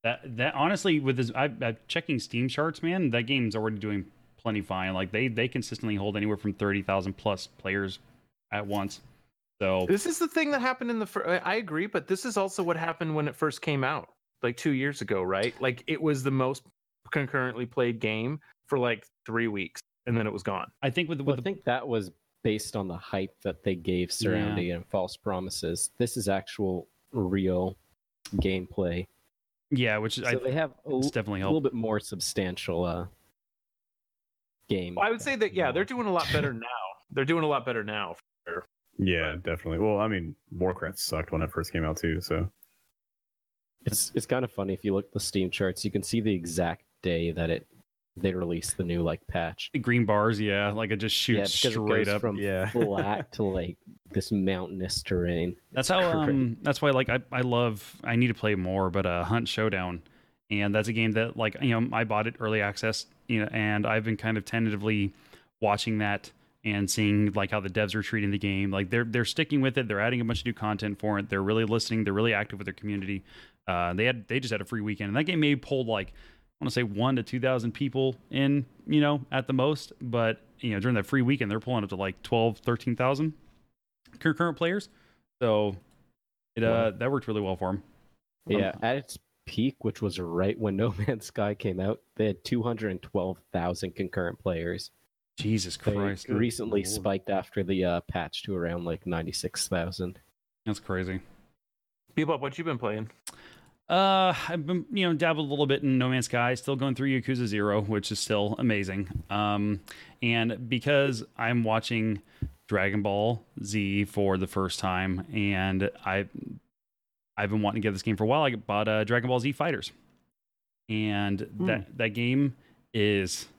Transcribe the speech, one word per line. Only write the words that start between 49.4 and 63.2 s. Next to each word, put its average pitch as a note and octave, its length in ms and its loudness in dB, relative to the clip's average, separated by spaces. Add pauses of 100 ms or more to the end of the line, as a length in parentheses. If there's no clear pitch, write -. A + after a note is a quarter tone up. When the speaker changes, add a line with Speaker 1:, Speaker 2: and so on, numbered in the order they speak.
Speaker 1:
The C#3 60 -2
green A#2+ 260 2
bars, G#2 340 2
yeah, G#2 320 2
like, G#2+ 180 -2
it A2 80 2
just G#2+ 180 -2 (120)
Speaker 3:
Yeah, G2+ 160 4
Speaker 1:
shoots F#2+ 180 0
Speaker 3:
because A#2+ 140 2
it A2+ 100 0
Speaker 1:
straight G#2+ 200 4
Speaker 3:
goes G2+ 100 2
Speaker 1:
up. G#2 60 0
Speaker 3:
from G#2 160 0
Speaker 4:
Yeah. G2 320 0
<laughs> - 20 -4
Speaker 3:
flat G#2 640 0
to, A2 100 -2
like, F#2 340 -2 (320)
this - 220 -2
mountainous F#2+ 720 0
terrain. F2 520 0 (160)
Speaker 1:
That's C3 180 0
Speaker 3:
It's F#3 100 4
Speaker 1:
how, E3 240 2
Speaker 3:
great. C#3+ 100 2
Speaker 1:
um, B2+ 300 0
that's C#3+ 180 0
why, D3 100 4
like, C3 180 2
I, B2+ 100 2 (120)
I B2+ 100 0
love, A#2+ 600 0
I A#2 120 0
need B2 120 6
to A2+ 60 2
play G#2+ 220 2
more, F#2 340 2
but, F#2+ 160 0
uh, F2 200 0
Hunt A#2 220 0
Showdown, F#2 540 -2 (480)
and G2+ 240 2
that's G#2+ 140 2
a A#2 60 -2
game A2 180 2
that, A2+ 260 0
like, A2 240 0
you A#2 180 4
know, A#2+ 160 2
I A2+ 100 2
bought G#2+ 200 2
it A2+ 140 -4
early A2 220 0
access, G#2 440 -2 (220)